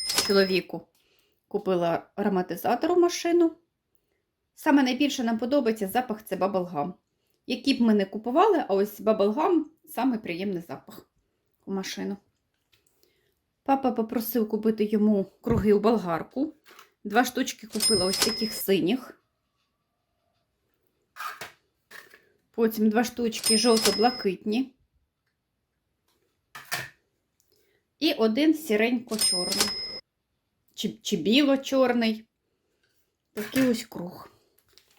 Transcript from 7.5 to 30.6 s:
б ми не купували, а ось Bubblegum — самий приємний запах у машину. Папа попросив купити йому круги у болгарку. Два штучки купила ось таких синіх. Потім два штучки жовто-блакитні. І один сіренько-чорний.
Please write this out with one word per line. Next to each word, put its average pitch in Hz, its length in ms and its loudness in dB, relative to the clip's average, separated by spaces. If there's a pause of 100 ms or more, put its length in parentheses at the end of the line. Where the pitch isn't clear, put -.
б 240 60 0
ми 226 140 4
не 202 100 2
купували, 277 640 2
а 208 60 0
ось 202 260 -2
Bubblegum — 220 640 2 (300)
самий 240 240 0
приємний 180 500 -6
запах - 380 -16 (600)
у 196 60 -10
машину. 196 440 -6 (1500)
Папа 269 300 0
попросив 226 560 -2
купити 220 360 0
йому 208 400 2 (160)
круги 208 320 2
у 202 80 4
болгарку. 208 720 0 (500)
Два 220 200 4
штучки 254 420 -4
купила 202 380 2
ось 196 140 0
таких 220 340 -2
синіх. 196 680 -2 (3250)
Потім 220 360 2
два 226 140 2
штучки 226 540 0
жовто-блакитні. 220 1160 0 (3250)
І 311 140 2
один 262 420 2
сіренько-чорний. 214 1160 -2 (1040)